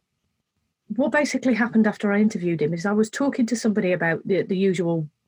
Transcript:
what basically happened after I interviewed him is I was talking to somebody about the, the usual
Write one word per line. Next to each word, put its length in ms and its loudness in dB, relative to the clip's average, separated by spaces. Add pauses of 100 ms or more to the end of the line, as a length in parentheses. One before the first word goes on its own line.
(960)
what 180 0
basically 420 0
happened 340 2
after 240 -2
I 80 2
interviewed 420 0
him 100 0
is 140 -6
I 60 0
was 180 2
talking 360 -2
to 100 -2
somebody 360 0
about 340 -2
the, 160 0
the 140 -2
usual 520 0 (200)